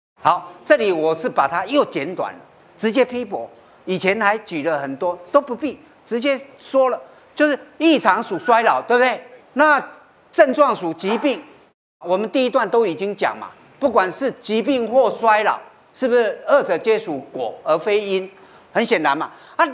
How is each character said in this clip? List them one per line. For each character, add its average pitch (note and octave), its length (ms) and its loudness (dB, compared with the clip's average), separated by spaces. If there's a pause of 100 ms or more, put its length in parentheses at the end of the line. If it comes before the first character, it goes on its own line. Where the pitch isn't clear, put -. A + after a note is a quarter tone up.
(180)
好， E3+ 320 -2 (140)
这 D4+ 140 4
里 G#3+ 120 0
我 D#3+ 240 0
是 D#3 140 -6
把 C#3 180 0
它 F3 200 -4
又 C4 180 2
简 E3+ 300 -6
短 G#2+ 180 -8
了， F2+ 80 -20 (380)
直 A3 120 -2
接 B3 140 2
批 A#3+ 180 -8
驳。 G3 240 -10 (380)
以 F3+ 140 -4
前 F#3+ 200 0
还 G#3+ 200 2
举 E3+ 240 -8
了 D3+ 180 0
很 C3+ 160 -6
多， F3 220 -4 (120)
都 C#4 120 2
不 B3+ 120 -8
必， B3 240 -8 (280)
直 A#3 120 -4
接 C4 220 -2 (180)
说 C4 300 0
了， A#3+ 100 -4 (360)
就 D4+ 120 2
是 C#4+ 120 0 (180)
异 D4+ 220 4
常 G3+ 240 2
属 F#3 160 -6
衰 A#3 240 2
老， C3 180 2
对 A#3 160 2
不 A#3+ 60 4
对？ A#3+ 200 0 (300)
那 D4 260 4 (520)
症 C#4 240 4
状 C4+ 200 4
属 E3 200 -6
疾 G#3 240 -4
病， C4 260 -2 (600)
我 F3+ 100 0
们 G#3+ 140 -2
第 C4 160 2
一 - 20 2
段 A#3 220 0
都 A#3 160 2
已 E3 80 -2
经 G3 200 -6
讲 B2 240 -2
嘛， G2 120 -14 (280)
不 C4+ 120 0
管 F#3 200 2
是 C4 200 -4
疾 A3 320 -4
病 A#3 280 -2
或 A#3+ 200 4
衰 G#3+ 340 2
老， C#3 160 -2 (320)
是 C4 160 -2
不 A#3+ 60 2
是 G#3+ 320 0
二 C4+ 160 4
者 E3+ 160 -2
皆 A3 200 2
属 D3 200 -6 (120)
果 A#2+ 320 -8
而 D#3+ 140 0
非 G#3 240 0
因？ F#3+ 300 -4 (440)
很 G#3+ 120 2
显 F3+ 160 2
然 C#3+ 120 2
嘛， D3+ 160 -6 (240)
啊， E4 200 2